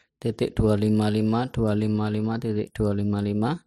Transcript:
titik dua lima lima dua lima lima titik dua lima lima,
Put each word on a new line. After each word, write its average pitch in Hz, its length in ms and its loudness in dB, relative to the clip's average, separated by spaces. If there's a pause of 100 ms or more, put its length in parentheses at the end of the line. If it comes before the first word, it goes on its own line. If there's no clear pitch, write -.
(220)
titik - 320 -4
dua 107 240 4
lima 107 320 2
lima 110 400 0
dua 110 240 0
lima 107 400 0
lima 110 240 -2
titik 107 320 -4
dua 104 240 0
lima 101 240 0
lima, 104 480 0